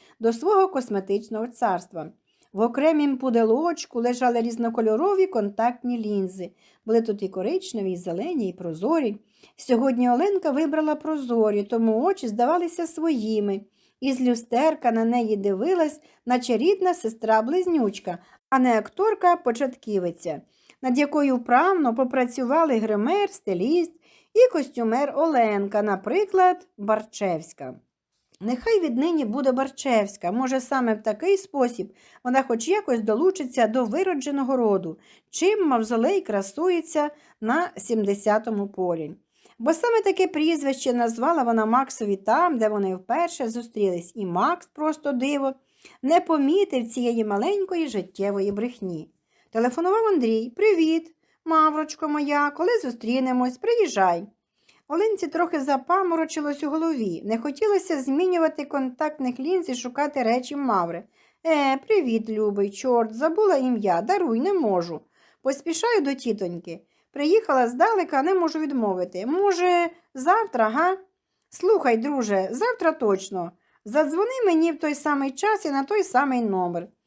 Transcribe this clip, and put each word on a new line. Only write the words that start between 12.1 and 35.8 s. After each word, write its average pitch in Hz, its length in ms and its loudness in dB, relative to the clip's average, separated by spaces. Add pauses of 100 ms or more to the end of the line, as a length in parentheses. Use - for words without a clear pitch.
здавалися 330 580 0
своїми. 214 760 -2 (400)
Із 254 200 -2
люстерка 247 720 2
на 226 120 2
неї 226 320 2
дивилась, 285 640 0 (260)
наче 247 300 0
рідна 359 380 2
сестра-близнючка, 226 1200 0 (320)
а 269 80 4
не 247 200 4
акторка-початківиця, 247 1600 -2 (420)
над 254 160 0
якою 285 380 2
вправно 269 580 2
попрацювали 254 840 0
гример, 226 520 0
стиліст 262 600 -2 (420)
і 494 180 8
костюмер 247 640 -2
Оленка, 214 640 2
наприклад, 359 840 2 (120)
Барчевська. 196 960 -4 (720)
Нехай 254 360 0
віднині 302 440 0
буде 254 280 0
Барчевська, 240 800 -2
може, 254 280 -2
саме 254 340 -2
в 214 80 -8
такий 311 340 0
спосіб 247 560 -4 (320)
вона 254 180 2
хоч 233 260 -4
якось 339 320 0
долучиться 247 680 0
до 247 180 0
виродженого 277 720 -2
роду, 196 420 0 (320)
чим 381 380 2
мавзолей 240 520 0